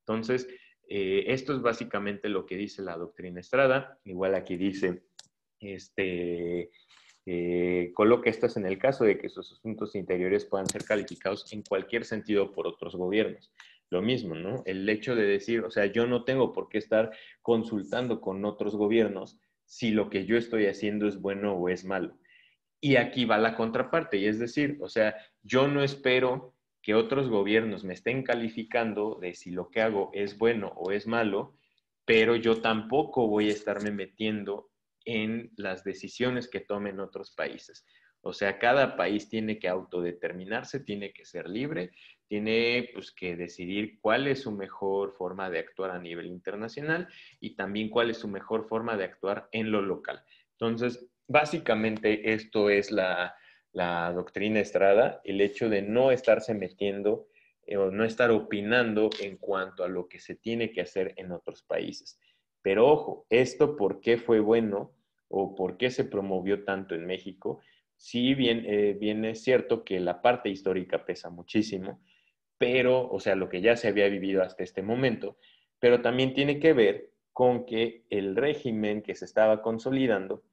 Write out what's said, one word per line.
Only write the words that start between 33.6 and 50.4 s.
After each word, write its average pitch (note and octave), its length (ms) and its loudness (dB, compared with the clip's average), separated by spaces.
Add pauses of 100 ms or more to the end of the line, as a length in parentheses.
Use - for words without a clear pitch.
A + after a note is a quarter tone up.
metiendo G#2 800 -6 (340)
en A2+ 520 -4
las F#2+ 280 -8
decisiones A#2+ 640 -4
que G2 120 -6
tomen G2+ 380 -6
otros - 320 -10
países. - 560 -10 (360)
O F#2 100 -8
sea, G2 260 -2
cada B2+ 380 2
país F#2+ 320 -2
tiene A2 300 -4
que F2+ 100 -4
autodeterminarse, F2+ 1120 -6
tiene G2+ 320 -8
que - 120 -20
ser E2+ 240 -12
libre, D3 440 -6 (360)
tiene, A2+ 640 0
pues, G2 200 -14
que F2+ 220 -8
decidir F2+ 680 -8
cuál A#2+ 260 2
es C3+ 160 -2
su A2 100 -6
mejor G2 640 -4
forma F#2 320 -8
de E2+ 100 -4
actuar F#2+ 320 -6
a F2+ 80 -8
nivel E2+ 280 -10
internacional A#2 840 -6 (320)
y - 160 -12
también G2+ 320 -4
cuál A#2 220 2
es A2 80 -6
su A2 100 -10
mejor G#2+ 400 -6
forma A2+ 280 -4
de F#2+ 80 -2
actuar G2 480 -6
en A2 200 -2
lo G#2 80 2
local. F#2 420 -4 (300)